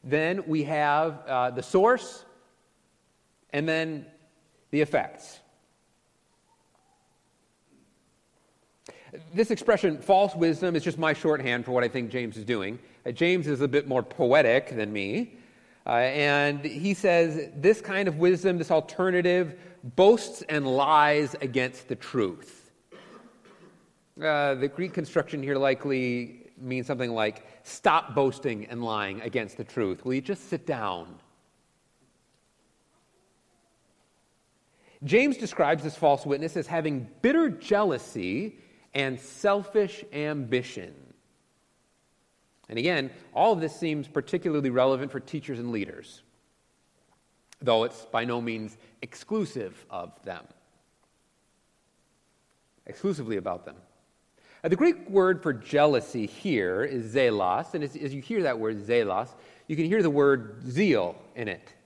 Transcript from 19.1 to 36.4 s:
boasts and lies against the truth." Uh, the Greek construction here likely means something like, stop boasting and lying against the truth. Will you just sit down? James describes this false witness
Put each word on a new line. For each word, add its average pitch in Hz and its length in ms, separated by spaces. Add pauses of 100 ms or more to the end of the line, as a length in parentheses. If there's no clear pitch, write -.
boasts 208 540
and 147 180
lies 147 720
against 127 480
the 127 80
truth." - 760 (1500)
Uh, 147 340
the 131 120
Greek 175 260
construction 156 480
here 139 140
likely 131 1040
means 127 300
something 123 260
like, 110 420 (100)
stop 160 480
boasting 127 520
and 120 140
lying 107 380
against 113 380
the 117 80
truth. 98 400
Will 127 80
you 135 80
just 185 280
sit 156 160
down? 95 480 (4000)
James 247 320
describes 156 480
this 151 100
false 143 320
witness 147 300